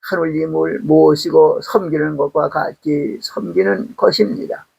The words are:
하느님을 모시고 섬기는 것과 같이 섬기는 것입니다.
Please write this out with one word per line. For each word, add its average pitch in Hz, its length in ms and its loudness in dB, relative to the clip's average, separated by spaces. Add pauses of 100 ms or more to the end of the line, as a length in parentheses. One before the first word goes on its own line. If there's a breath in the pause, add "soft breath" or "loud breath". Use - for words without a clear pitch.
하느님을 160 760 -2
모시고 156 800 4
섬기는 156 540 -2
것과 143 320 -2
같이 147 760 -4
섬기는 95 720 -4
것입니다. 92 720 -2 (120)